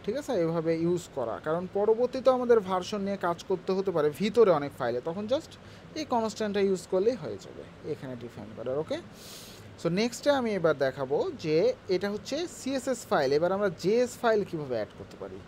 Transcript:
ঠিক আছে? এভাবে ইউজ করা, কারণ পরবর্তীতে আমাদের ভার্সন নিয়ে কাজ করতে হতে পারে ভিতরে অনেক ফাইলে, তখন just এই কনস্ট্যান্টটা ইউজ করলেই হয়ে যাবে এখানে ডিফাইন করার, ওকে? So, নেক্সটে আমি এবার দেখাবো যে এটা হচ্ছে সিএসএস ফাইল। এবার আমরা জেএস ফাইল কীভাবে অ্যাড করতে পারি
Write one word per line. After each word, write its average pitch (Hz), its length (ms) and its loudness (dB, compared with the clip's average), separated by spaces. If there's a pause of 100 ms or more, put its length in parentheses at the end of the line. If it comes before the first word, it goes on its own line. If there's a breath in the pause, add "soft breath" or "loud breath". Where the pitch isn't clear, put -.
ঠিক 208 180 -4
আছে? 285 100 -6 (120)
এভাবে 165 280 0 (140)
ইউজ 170 180 0 (140)
করা, 113 180 -2 (100)
কারণ 165 180 0 (140)
পরবর্তীতে 233 600 4
আমাদের 240 220 6 (100)
ভার্সন 190 380 -2
নিয়ে 196 200 -2
কাজ 175 100 0 (120)
করতে 185 280 0
হতে 196 180 0
পারে 147 120 4 (140)
ভিতরে 220 380 6
অনেক 139 200 -4
ফাইলে, 120 200 0 (100)
তখন 185 140 -6 (100)
just 311 180 -4 (480 loud breath)
এই 311 60 -6 (100)
কনস্ট্যান্টটা 214 540 -2
ইউজ 185 220 0
করলেই 208 320 2
হয়ে 107 200 -6
যাবে - 200 -14 (300)
এখানে 135 200 -10 (100)
ডিফাইন 110 340 -12
করার, 120 260 -4
ওকে? 269 140 -4 (840 loud breath)
So, - 60 0 (140)
নেক্সটে 240 280 0 (100)
আমি 233 200 0
এবার 160 160 6 (100)
দেখাবো 135 320 0 (260)
যে 156 140 4 (380)
এটা 185 180 0
হচ্ছে 208 220 -6 (220)
সিএসএস 262 520 -2
ফাইল। 151 280 4
এবার 170 200 4
আমরা 202 120 2 (140)
জেএস 233 280 4 (100)
ফাইল 226 280 4
কীভাবে 147 300 -4
অ্যাড 104 200 -4
করতে 98 220 -14
পারি 95 160 -10 (100)